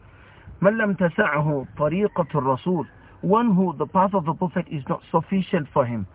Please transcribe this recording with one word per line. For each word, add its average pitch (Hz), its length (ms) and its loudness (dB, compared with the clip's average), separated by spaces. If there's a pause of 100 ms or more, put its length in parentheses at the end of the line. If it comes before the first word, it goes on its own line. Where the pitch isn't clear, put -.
(600)
"مَنْ 202 160 4
لَمْ 208 220 0
تَسَعْهُ 151 680 0 (120)
طَرِيقَةُ 170 540 0
الرَّسُولِ," 143 540 0 (360)
one 214 320 4
who 175 240 2
the 151 80 -2
path 190 280 2
of 190 120 0
the 160 80 0
Prophet 175 360 -2
is 151 180 -8
not 151 220 -4
sufficient 170 640 0
for 143 140 2
him, 110 280 -4